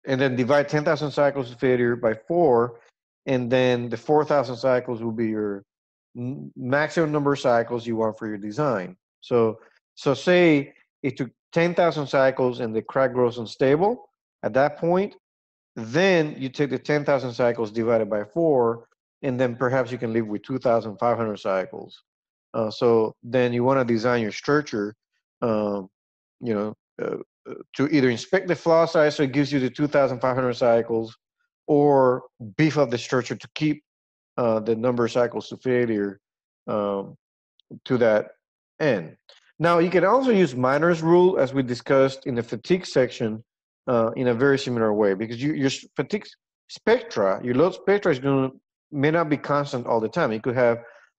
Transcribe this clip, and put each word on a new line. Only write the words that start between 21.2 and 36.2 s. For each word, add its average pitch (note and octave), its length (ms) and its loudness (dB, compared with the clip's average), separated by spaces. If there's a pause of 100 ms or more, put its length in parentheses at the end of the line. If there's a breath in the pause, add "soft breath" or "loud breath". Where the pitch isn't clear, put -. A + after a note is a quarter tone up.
cycles. - 640 -6 (520)
Uh, A2 160 -2
so A2+ 520 2
then B2 300 0
you A#2+ 120 0
wanna C3+ 200 2
design A#2 380 0
your G#2 100 -4
structure, B2+ 640 -2 (480)
um, G#2 460 -2 (520)
you A#2 140 -4
know, G#2 200 -4 (280)
uh, - 140 -4 (340)
uh, - 40 -14 (200)
to C3+ 140 0
either C#3+ 200 2
inspect F#3 400 -2
the E3+ 80 0
flaw E3 300 2
size D3+ 280 2
so D#3 80 -2
it C3+ 100 0
gives C#3 200 0
you C#3 80 0
the B2+ 80 0
two D3 180 -2
thousand C3+ 340 0
five B2+ 160 0
hundred B2+ 180 0
cycles, A#2 640 0 (500)
or C#3 560 4 (340)
beef D3+ 220 2
up C3+ 120 2
the A#2+ 80 -2
structure B2 360 -2
to - 200 -12
keep, D3+ 280 -2 (560)
uh, A2+ 220 2
the A2 140 -2
number A#2+ 300 0
of A#2 80 -2
cycles A#2+ 360 -2
to - 80 -12
failure, A2+ 640 0 (480)